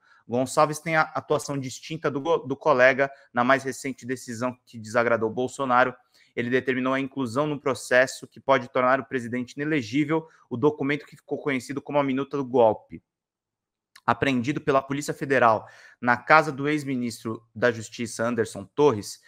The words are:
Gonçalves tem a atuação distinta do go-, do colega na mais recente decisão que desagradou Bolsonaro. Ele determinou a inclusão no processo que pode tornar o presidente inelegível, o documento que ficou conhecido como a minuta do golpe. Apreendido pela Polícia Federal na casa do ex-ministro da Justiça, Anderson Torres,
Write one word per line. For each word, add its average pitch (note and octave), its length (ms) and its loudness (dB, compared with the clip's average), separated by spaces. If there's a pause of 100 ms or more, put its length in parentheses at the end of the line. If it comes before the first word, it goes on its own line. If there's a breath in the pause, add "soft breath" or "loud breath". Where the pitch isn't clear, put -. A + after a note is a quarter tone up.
(260 soft breath)
Gonçalves C#3+ 520 0
tem D#3+ 180 -4
a D#3 60 4
atuação C#3+ 560 -4
distinta D3 520 -6
do C#3 100 -6
go-, D#3+ 180 0
do C3+ 180 -4
colega C3 540 4 (240 loud breath)
na A#2+ 100 2
mais C3 200 4
recente C3 420 -8
decisão B2 580 -6
que - 140 -18
desagradou A2+ 500 2
Bolsonaro. B2+ 680 0 (400 soft breath)
Ele A#2+ 140 -4
determinou B2+ 460 0
a C3+ 60 -2
inclusão C3+ 460 -4
no D3 140 -4
processo C3 640 0
que - 140 -20
pode C3 320 0
tornar B2+ 260 2
o B2 60 -6
presidente A#2+ 480 -8
inelegível, D3 760 -2 (220 soft breath)
o B2+ 80 -6
documento D3 480 0
que - 100 -20
ficou - 240 -10
conhecido C3+ 440 -6
como C#3+ 160 -2
a C#3+ 40 2
minuta C#3 360 -4
do C#3 60 -4
golpe. A#2 580 2 (1040)
Apreendido C3+ 560 0
pela C3+ 200 2
Polícia C#3+ 320 -6
Federal B2 560 2 (320 loud breath)
na A#2+ 160 2
casa D#3 340 4
do C#3 160 -6
ex-ministro B2 880 -4
da A#2+ 160 2
Justiça, A2+ 540 -6
Anderson A2 400 -4
Torres, B2 640 0